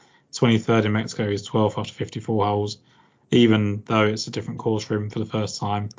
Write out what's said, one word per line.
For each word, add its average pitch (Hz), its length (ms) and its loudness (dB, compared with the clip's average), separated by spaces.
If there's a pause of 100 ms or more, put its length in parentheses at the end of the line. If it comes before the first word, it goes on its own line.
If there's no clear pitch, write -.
(340)
Twenty-third 113 500 4
in 107 80 0
Mexico, 107 380 -2
he's 98 140 -2
twelfth 107 340 0
after 104 160 -8
fifty-four 107 500 -2
holes, 104 340 -2 (520)
even 107 560 4
though 110 180 2
it's 107 220 -2
a 117 40 -12
different 113 280 -8
course 110 260 -2
for 107 120 -4
him 104 120 -4
for 113 120 -6
the 107 60 -2
first 107 320 -4
time. 104 300 -4 (100)